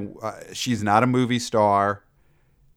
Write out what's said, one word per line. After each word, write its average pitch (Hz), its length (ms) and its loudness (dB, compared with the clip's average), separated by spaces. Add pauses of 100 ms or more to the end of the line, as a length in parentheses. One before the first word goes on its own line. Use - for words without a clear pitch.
(220)
uh, 101 180 -10 (140)
she's 113 300 -4
not 104 180 4
a 123 60 2
movie 123 320 0
star. 101 640 0 (720)